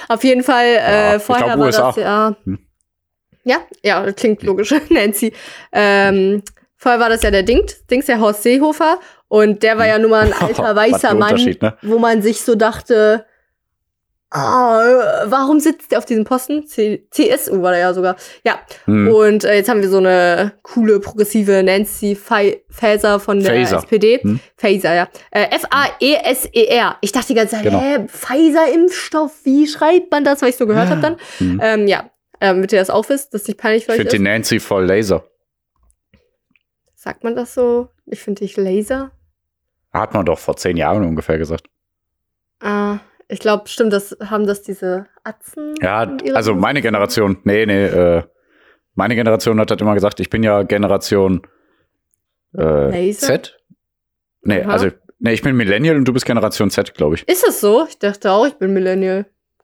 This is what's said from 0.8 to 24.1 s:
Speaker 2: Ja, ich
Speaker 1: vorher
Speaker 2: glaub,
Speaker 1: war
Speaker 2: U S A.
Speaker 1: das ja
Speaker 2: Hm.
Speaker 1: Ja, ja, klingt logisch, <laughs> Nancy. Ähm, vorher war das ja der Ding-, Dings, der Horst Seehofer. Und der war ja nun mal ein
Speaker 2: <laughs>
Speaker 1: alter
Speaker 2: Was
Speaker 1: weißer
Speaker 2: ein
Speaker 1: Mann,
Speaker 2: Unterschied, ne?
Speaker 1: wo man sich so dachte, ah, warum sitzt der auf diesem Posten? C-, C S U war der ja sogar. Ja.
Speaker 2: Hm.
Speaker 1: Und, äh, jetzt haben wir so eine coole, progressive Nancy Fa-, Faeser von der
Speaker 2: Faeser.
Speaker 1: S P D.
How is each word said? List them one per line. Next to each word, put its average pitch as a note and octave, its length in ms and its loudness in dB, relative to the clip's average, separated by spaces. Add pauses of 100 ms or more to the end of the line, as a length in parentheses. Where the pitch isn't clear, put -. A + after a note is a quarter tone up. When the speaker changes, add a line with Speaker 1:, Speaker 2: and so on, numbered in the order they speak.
Speaker 2:
Ja, G#3 60 2
ich G#3 80 -4
Speaker 1:
vorher B3 220 0
Speaker 2:
glaub, A#3 120 0
Speaker 1:
war C#3+ 80 4
Speaker 2:
U - 20 2
S A#2+ 100 2
A. B2+ 100 4
Speaker 1:
das A#2 80 -4
ja G#3 480 0
Speaker 2:
Hm. F#2+ 140 -8 (840)
Speaker 1:
Ja, B3 120 0 (280)
ja, G3 280 -2
klingt G#3+ 320 -2
logisch, G3 360 -2
<laughs> - 80 -8
Nancy. A3 460 0 (380)
Ähm, G3 720 2 (340)
vorher A#3+ 240 0
war A#3 100 0
das A3+ 120 -4
ja G#3+ 80 0
der G3 120 2
Ding-, B3+ 240 2 (240)
Dings, C4 160 0
der A#3 120 0
Horst G#3 260 0
Seehofer. D4+ 540 2 (300)
Und G#3+ 340 2
der A3 140 2
war A3+ 100 2
ja G#3+ 120 2
nun A3 120 4
mal A3 140 4
ein G#3 80 2
Speaker 2:
<laughs> - 80 -4
Speaker 1:
alter F3 220 -2 (120)
Speaker 2:
Was - 20 -2
Speaker 1:
weißer A3+ 340 2
Speaker 2:
ein G#3 80 2
Speaker 1:
Mann, G#3 140 2
Speaker 2:
Unterschied, B3 280 0
ne? - 220 -2
Speaker 1:
wo A3 160 0
man A3+ 240 2
sich A3+ 180 0
so A#3+ 140 0
dachte, A3 720 0 (1040)
ah, A#3 960 2
warum C4+ 340 2
sitzt D4+ 300 -2
der - 80 2
auf A#3+ 60 -6
diesem A3 200 -2
Posten? D4 420 -4
C-, G#3+ 440 -4
C - 200 2
S D4 200 -2
U F#3+ 120 0
war F3+ 100 2
der F3 80 0
ja F3+ 140 0
sogar. F#3 220 -2 (280)
Ja. A3+ 160 -4 (240)
Speaker 2:
Hm. G#3 240 2
Speaker 1:
Und, G#3+ 360 4
äh, G3+ 120 2
jetzt G3+ 140 0
haben G#3+ 100 0
wir G3 80 0
so F#3+ 100 2
eine F3+ 540 2 (100)
coole, G#3+ 380 0
progressive G3+ 600 0
Nancy G3+ 520 -2
Fa-, G3+ 420 0 (120)
Faeser G#3+ 520 0
von G3+ 200 -2
der F#3+ 140 0
Speaker 2:
Faeser. A#2 240 0
Speaker 1:
S - 80 -8
P A2 120 2
D. A3+ 240 2